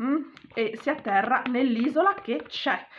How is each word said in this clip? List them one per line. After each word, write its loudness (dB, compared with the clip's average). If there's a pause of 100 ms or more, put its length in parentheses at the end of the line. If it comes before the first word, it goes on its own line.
mm? 0 (340)
E 0
si -2
atterra 0
nell'isola 2
che -4
c'è, -4 (140)